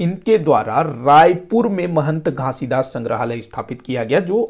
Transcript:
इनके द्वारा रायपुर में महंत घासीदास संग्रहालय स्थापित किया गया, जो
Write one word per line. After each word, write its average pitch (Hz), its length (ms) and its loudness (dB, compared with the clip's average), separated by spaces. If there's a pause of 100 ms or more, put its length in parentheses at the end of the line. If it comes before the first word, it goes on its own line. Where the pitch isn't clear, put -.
इनके 190 360 0
द्वारा 123 440 0
रायपुर 165 880 4
में 180 200 -4
महंत 156 420 -2
घासीदास 131 560 -4
संग्रहालय 117 560 -6
स्थापित - 400 -12
किया 123 220 -6
गया, 127 160 2
जो 202 300 -2